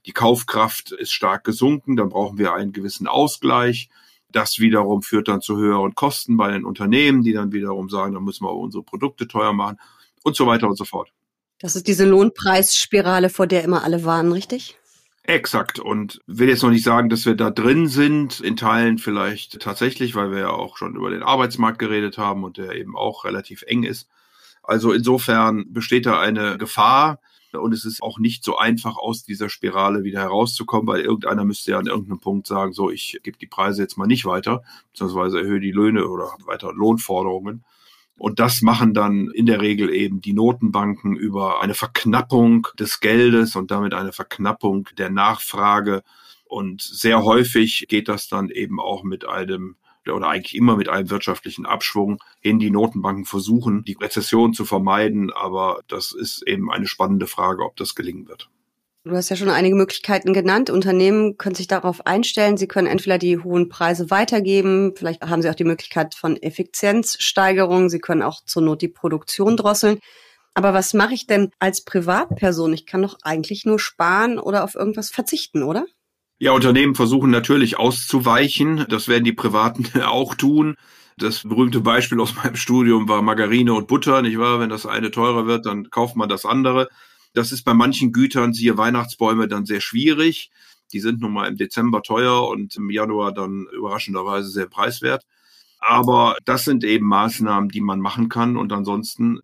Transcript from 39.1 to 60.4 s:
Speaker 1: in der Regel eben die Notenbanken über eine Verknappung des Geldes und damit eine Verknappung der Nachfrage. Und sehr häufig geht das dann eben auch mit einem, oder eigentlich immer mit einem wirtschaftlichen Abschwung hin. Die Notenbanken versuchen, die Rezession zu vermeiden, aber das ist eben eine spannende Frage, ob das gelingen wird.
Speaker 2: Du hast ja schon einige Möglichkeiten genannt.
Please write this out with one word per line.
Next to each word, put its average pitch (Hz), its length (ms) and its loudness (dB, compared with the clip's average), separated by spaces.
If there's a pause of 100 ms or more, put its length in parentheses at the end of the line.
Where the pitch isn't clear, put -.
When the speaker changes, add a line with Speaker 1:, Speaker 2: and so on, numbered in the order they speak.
Speaker 1:
in 113 140 2
der 107 140 4
Regel 104 300 0
eben 98 300 -2
die 101 120 -6
Notenbanken 104 840 0
über 98 440 -4
eine 98 140 -2
Verknappung 117 920 2 (120)
des - 220 -6
Geldes 113 560 4
und 92 140 -6
damit 101 220 -2
eine 95 200 -6
Verknappung 101 840 -4
der 92 140 -6
Nachfrage. 101 920 0 (440)
Und 98 340 -8
sehr 113 440 2
häufig 113 640 2
geht 107 200 0
das 104 200 -6
dann 98 200 -4
eben 101 320 -6
auch 95 220 -6
mit 95 260 -8
einem, 92 480 -8 (300)
oder 92 220 -4
eigentlich 92 260 -4
immer 117 220 4
mit 98 120 0
einem 95 220 -2
wirtschaftlichen - 560 -6
Abschwung 101 520 -2 (220)
hin. 107 180 2
Die 107 120 0
Notenbanken 98 560 -2
versuchen, 104 580 0
die 98 160 -10
Rezession 113 540 2
zu 110 100 -6
vermeiden, 101 640 0
aber 92 580 -4
das - 240 -8
ist - 340 -10
eben 98 240 -2
eine 98 160 -4
spannende 95 400 -2
Frage, 92 380 -4
ob - 120 -10
das - 180 -8
gelingen 87 340 -10
wird. - 200 -20 (580)
Speaker 2:
Du 170 80 -4
hast 180 140 -2
ja 190 80 -4
schon 196 140 -2
einige 185 260 4
Möglichkeiten 190 560 0
genannt. 196 360 2